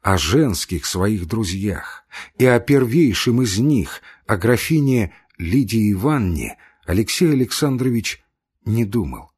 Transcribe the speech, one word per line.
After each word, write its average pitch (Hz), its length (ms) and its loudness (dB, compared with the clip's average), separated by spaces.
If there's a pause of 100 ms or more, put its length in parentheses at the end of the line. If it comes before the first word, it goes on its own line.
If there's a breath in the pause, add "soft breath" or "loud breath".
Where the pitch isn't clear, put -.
О 98 160 0
женских 90 680 0
своих 95 400 -2
друзьях 98 800 -6 (340 loud breath)
и 123 80 4
о 120 140 4
первейшем 127 800 2
из 101 160 -2
них, 127 420 0 (260 loud breath)
о 107 100 0
графине 123 760 2 (260 soft breath)
Лидии 104 540 0
Ивановне, 98 640 -2 (300 soft breath)
Алексей 110 440 0
Александрович 127 920 -2 (420)
не 113 200 0
думал. 101 540 -6